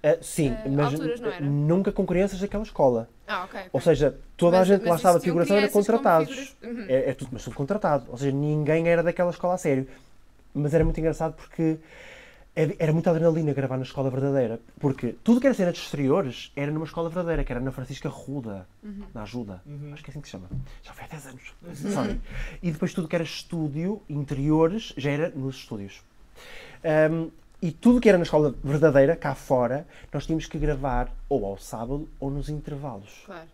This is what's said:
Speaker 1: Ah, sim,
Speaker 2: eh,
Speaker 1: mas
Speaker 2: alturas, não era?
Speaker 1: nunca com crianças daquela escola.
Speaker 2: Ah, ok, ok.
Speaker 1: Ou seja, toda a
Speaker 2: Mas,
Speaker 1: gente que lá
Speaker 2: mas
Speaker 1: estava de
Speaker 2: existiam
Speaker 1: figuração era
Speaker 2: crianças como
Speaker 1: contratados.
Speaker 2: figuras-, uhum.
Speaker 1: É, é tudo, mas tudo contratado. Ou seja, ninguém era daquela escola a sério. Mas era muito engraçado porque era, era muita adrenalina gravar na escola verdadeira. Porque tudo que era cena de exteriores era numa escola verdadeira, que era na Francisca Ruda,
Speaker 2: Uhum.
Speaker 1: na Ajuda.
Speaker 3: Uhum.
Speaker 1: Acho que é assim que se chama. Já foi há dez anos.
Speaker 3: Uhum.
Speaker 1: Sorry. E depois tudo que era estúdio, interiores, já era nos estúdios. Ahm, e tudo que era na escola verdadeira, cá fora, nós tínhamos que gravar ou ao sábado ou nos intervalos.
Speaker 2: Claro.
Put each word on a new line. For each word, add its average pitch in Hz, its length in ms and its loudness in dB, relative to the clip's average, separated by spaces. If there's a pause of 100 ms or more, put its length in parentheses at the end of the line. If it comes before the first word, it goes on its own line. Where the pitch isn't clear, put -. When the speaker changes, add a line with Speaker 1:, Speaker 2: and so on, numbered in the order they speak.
Speaker 1:
Ah, 160 200 4
sim, 143 280 -2
Speaker 2:
eh, 117 200 -4
Speaker 1:
mas 143 240 2
Speaker 2:
alturas, - 260 -4
não 220 100 -4
era? 147 160 -6
Speaker 1:
nunca 156 460 2
com 196 140 -2
crianças 185 340 0
daquela 185 240 -4
escola. 120 440 2 (200)
Speaker 2:
Ah, 190 160 -6
ok, - 160 -12
ok. 185 140 -14
Speaker 1:
Ou 131 80 0
seja, 143 360 4 (180)
toda 175 220 4
a - 40 6
Speaker 2:
Mas, 180 60 6
Speaker 1:
gente 196 140 6
que 226 40 -6
lá 175 60 4
Speaker 2:
mas 160 80 4
Speaker 1:
estava 175 200 6
de - 100 -2
Speaker 2:
existiam 160 40 0 (120)
Speaker 1:
figuração 202 120 4
era 208 100 4
Speaker 2:
crianças 202 200 4
como 226 120 4
Speaker 1:
contratados. 190 360 4 (240)
Speaker 2:
figuras-, 233 180 -10
uhum. 220 120 -10
Speaker 1:
É, 135 200 2
é - 40 -2
tudo, 127 200 -8
mas 110 100 -10
tudo 113 120 -12
contratado. 147 540 0
Ou 120 80 -10
seja, 135 140 0
ninguém 151 560 2
era 170 160 4
daquela 175 260 0
escola 180 240 -2
a 185 40 0
sério. 135 300 0 (680)
Mas 147 200 0
era 160 100 6
muito 160 160 2
engraçado 156 360 -2
porque 160 420 -2 (760)
era, 160 240 0
era 156 120 2
muita 170 200 2
adrenalina 160 420 2
gravar 131 240 -2
na 131 60 -4
escola 135 260 -2
verdadeira. 131 500 0 (200)
Porque 127 340 -2 (100)
tudo 240 160 6
que 254 60 -2
era 262 80 6
cena 180 180 0
de - 60 -8
exteriores 139 760 -2
era 143 160 -4
numa 156 140 -4
escola 165 220 -6
verdadeira, 175 360 -2
que - 80 -6
era 123 100 -4
na 135 100 -4
Francisca 135 380 -8
Ruda, 113 580 -10 (160)
Speaker 2:
Uhum. 202 200 -14 (100)
Speaker 1:
na 110 80 -12
Ajuda. 104 440 -10
Speaker 3:
Uhum. 147 280 -14
Speaker 1:
Acho 147 100 -18
que 143 60 -16
é - 20 -16
assim 143 100 -12
que - 60 -18
se - 40 -16
chama. 92 180 -14 (320)
Já - 120 -20
foi 120 120 -16
há - 20 -18
dez 143 200 -16
anos. 127 340 -20
Speaker 3:
Uhum. 170 320 -8
Speaker 1:
Sorry. 113 260 -4 (440)
E 170 80 -2
depois 165 220 -4
tudo 170 140 -4
que - 80 -4
era 165 80 0
estúdio, 156 840 -6
interiores, 151 880 0
já 139 140 -2
era 156 180 -2
nos 135 280 -6
estúdios. 98 440 -12 (840)
Ahm, 156 460 4 (320)
e 165 100 -2
tudo 240 280 6
que 233 100 4
era 190 80 8
na 170 60 2
escola 151 400 2
verdadeira, 139 520 6
cá 139 200 -4
fora, 127 500 0 (280)
nós 143 120 -6
tínhamos 160 220 -2
que 165 100 -10
gravar 135 560 -2 (160)
ou 113 160 0
ao 98 120 -6
sábado 127 500 -8 (120)
ou 139 120 -4
nos 139 180 -6
intervalos. 143 760 -10
Speaker 2:
Claro. 165 280 -18